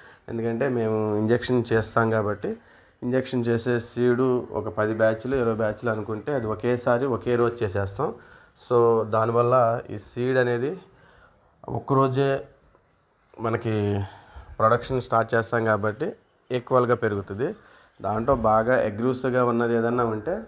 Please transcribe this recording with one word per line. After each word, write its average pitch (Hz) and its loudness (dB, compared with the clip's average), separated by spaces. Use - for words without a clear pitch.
ఎందుకంటే 117 -2
మేము 110 0
ఇంజెక్షన్ 120 0
చేస్తాం 113 2
కాబట్టి, 110 -2
ఇంజెక్షన్ 127 -2
చేసే 120 0
సీడు 123 0
ఒక 104 -4
పది 107 -2
బ్యాచ్లు, 110 0
ఇరవై 117 0
బ్యాచ్లు 107 -2
అనుకుంటే 107 -4
అది 113 -4
ఒకేసారి 120 0
ఒకే 123 -2
రోజు 117 0
చేసేస్తాం. 101 -4
So, 117 4
దానివల్ల 117 2
ఈ 104 -8
సీడ్ 127 -2
అనేది 123 0
ఒక్కరోజే 135 0
మనకి 107 -2
ప్రొడక్షన్ 120 2
స్టార్ట్ 113 0
చేస్తాం 113 0
కాబట్టి 107 0
ఈక్వల్‌గా 123 2
పెరుగుతుంది. 107 -4
దాంట్లో 110 0
బాగా 110 4
అగ్రెసివ్‌గా 123 0
ఉన్నది 117 2
ఏదన్నా 120 0
ఉంటే 113 -4